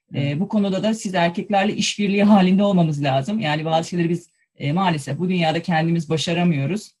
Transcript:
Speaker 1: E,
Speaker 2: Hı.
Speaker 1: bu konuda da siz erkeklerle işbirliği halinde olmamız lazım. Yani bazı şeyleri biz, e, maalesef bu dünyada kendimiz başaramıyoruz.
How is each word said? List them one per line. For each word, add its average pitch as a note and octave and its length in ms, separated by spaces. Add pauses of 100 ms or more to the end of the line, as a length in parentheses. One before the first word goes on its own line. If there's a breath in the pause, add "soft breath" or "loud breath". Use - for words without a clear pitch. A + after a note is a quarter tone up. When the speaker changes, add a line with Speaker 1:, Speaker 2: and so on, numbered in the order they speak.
(140)
Speaker 1:
E, C#3+ 220
Speaker 2:
Hı. D#3 40
Speaker 1:
bu G3 80
konuda G3 360
da A3 100
siz G3+ 220
erkeklerle G3 580
işbirliği G3+ 500
halinde G3 400
olmamız E3 400
lazım. C#3 360
Yani D#3 260
bazı D#3+ 240
şeyleri E3+ 200
biz, E3+ 200 (280)
e, C#3+ 160
maalesef E3 460
bu F3+ 100
dünyada E3+ 320
kendimiz E3 480
başaramıyoruz. E3 920